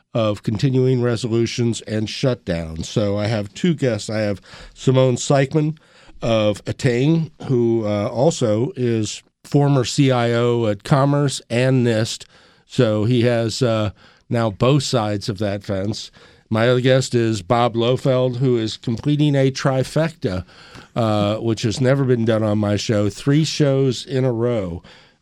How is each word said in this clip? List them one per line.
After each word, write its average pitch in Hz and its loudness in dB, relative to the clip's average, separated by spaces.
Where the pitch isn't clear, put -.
of 110 -2
continuing 127 2
resolutions 117 0
and 107 -4
shutdowns. 85 -4
So 101 0
I 104 -2
have 104 -4
two 180 0
guests. 120 -4
I 107 -4
have 104 -2
Simone 131 2
Seichman 147 0
of 107 0
Attain, 139 0
who, 117 2
uh, 104 -2
also 123 0
is 117 -2
former 143 2
C 135 2
I 120 2
O 120 0
at 104 -2
Commerce 143 2
and 127 2
nist. 110 -2
So 107 0
he 123 2
has, 117 0
uh, 110 0
now 117 0
both 127 2
sides 107 -2
of 101 -6
that 101 -4
fence. 101 -6
My 113 2
other 127 4
guest 131 2
is 113 0
Bob 120 2
Lofeld, 127 0
who 127 2
is 110 -4
completing 143 0
a 135 2
trifecta, 131 -4
uh, 107 0
which 113 -4
has 113 -2
never 135 2
been 123 2
done 110 2
on 107 2
my 104 0
show, 104 0
three 143 0
shows 135 0
in 131 -2
a 131 0
row. 110 -2